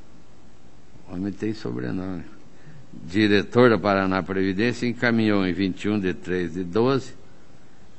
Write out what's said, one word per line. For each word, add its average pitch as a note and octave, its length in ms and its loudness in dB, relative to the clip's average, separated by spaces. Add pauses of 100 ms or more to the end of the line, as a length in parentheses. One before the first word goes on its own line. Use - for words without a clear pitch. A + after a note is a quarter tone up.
(1080)
o F2+ 60 -8
homem F#2+ 180 -4
tem G#2+ 200 -4
sobrenome, F#2+ 680 -6 (680)
diretor G#2 800 6
da A2 80 6
Paraná F#2+ 460 4
Previdência, G2 640 0
encaminhou A2 580 2
em F#2 60 2
vinte F2+ 320 0
e G2 60 0
um G#2+ 100 2
de F#2 140 0
três E2+ 400 -4
de F#2 100 -4
doze A#2 500 2 (840)